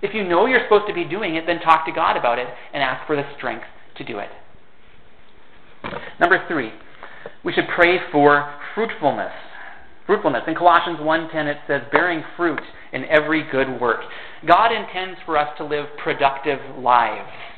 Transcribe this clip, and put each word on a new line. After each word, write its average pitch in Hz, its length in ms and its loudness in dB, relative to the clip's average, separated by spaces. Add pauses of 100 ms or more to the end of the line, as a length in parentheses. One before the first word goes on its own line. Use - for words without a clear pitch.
If 202 140 -2
you 220 80 0
know 180 220 4
you're 254 180 4
supposed 202 240 6
to 175 60 -4
be 170 100 -2
doing 165 320 -2
it, 160 100 -4
then 170 140 0
talk 160 280 4
to 165 40 -4
God 170 240 2
about 123 240 2
it 127 80 -4 (260)
and 147 80 -2
ask 127 240 -2
for 151 120 0
the 143 80 -2 (100)
strength 117 300 -6 (320)
to 143 80 -10
do 107 140 -6
it. 101 100 -8 (1900)
Number 175 260 4
three, 131 240 -2 (720)
we 185 80 -2
should - 240 2
pray 180 220 6 (160)
for 143 360 6 (240)
fruitfulness. 135 600 -2 (720)
Fruitfulness. 170 420 2
In 160 80 0
Colossians 170 460 4
one 160 320 0
ten, 151 140 -2
it 147 100 -2 (100)
says, 143 140 2 (100)
"Bearing 165 320 2 (140)
fruit 170 240 0 (320)
in 131 160 -4
every 151 420 4
good 131 300 0
work." 117 180 2 (480)
God 202 240 6
intends 185 540 -6
for 160 120 0
us 147 200 2
to 160 80 -8
live 147 200 -2 (160)
productive 139 580 0 (180)
lives. 120 520 2 (280)